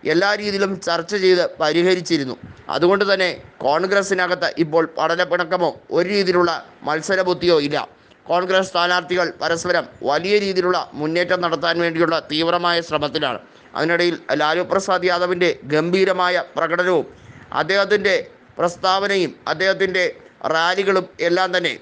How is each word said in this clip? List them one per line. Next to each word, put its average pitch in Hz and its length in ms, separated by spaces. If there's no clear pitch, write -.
എല്ലാ 185 160
രീതിയിലും 202 320
ചർച്ച 170 260
ചെയ്ത് 185 200
പരിഹരിച്ചിരുന്നു. 165 760
അതുകൊണ്ട് 190 360
തന്നെ 190 180
കോൺഗ്രസിനകത്ത് 180 840
ഇപ്പോൾ 160 200
പടലപ്പിണക്കമോ 170 720
ഒരു 175 160
രീതിയിലുള്ള 180 380
മത്സരബുദ്ധിയോ 175 680
ഇല്ല. 143 120
കോൺഗ്രസ് 185 400
സ്ഥാനാർത്ഥികൾ 180 560
പരസ്പരം 165 440
വലിയ 165 240
രീതിയിലുള്ള 180 340
മുന്നേറ്റം 175 460
നടത്താൻ 165 380
വേണ്ടിയുള്ള 165 340
തീവ്രമായ 170 460
ശ്രമത്തിലാണ്. 147 500
അതിനിടയിൽ 170 400
ലാലു 160 280
പ്രസാദ് 180 400
യാദവിൻ്റെ 180 400
ഗംഭീരമായ 180 720
പ്രകടനവും 165 500
അദ്ദേഹത്തിൻ്റെ 196 540
പ്രസ്താവനയും 185 720
അദ്ദേഹത്തിൻ്റെ 185 520
റാലികളും 185 520
എല്ലാം 180 300
തന്നെ 151 240